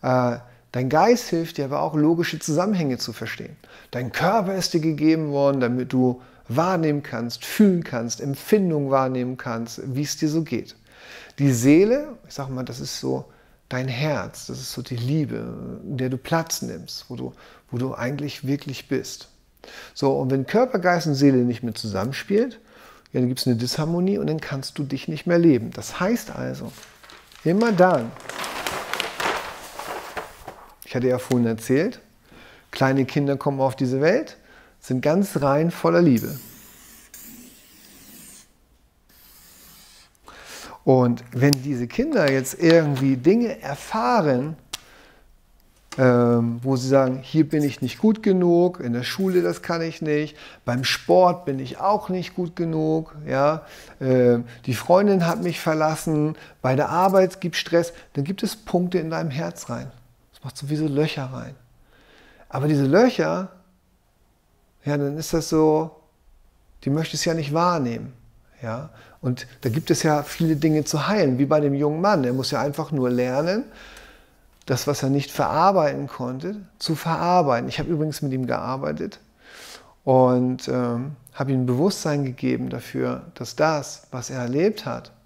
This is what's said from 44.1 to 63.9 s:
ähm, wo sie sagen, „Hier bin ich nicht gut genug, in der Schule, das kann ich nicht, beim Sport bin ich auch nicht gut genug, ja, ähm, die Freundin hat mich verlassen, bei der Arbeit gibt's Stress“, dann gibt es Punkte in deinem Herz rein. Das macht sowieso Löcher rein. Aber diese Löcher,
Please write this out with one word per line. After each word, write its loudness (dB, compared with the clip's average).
ähm, 4
wo 0
sie -4
sagen, 4
„Hier 2
bin 0
ich -2
nicht -6
gut 2
genug, 4
in -4
der -2
Schule, 0
das -2
kann -4
ich -8
nicht, -2
beim -2
Sport 4
bin -2
ich -10
auch 0
nicht -4
gut -4
genug, -2
ja, 0
ähm, 4
die 0
Freundin 4
hat -2
mich -4
verlassen, 0
bei 2
der 0
Arbeit 4
gibt's -4
Stress“, 0
dann -2
gibt -4
es -4
Punkte -2
in -2
deinem -4
Herz -8
rein. -8
Das -20
macht -12
sowieso -4
Löcher -2
rein. -12
Aber -2
diese 4
Löcher, 4